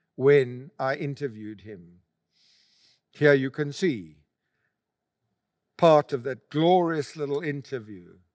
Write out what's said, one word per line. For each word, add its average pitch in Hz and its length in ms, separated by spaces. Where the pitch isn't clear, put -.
when 131 640
I 135 160
interviewed 110 680
him. 90 380
Here 143 240
you 135 160
can 143 220
see 101 440
part 156 360
of 127 120
that 131 260
glorious 165 640
little 143 240
interview, 107 760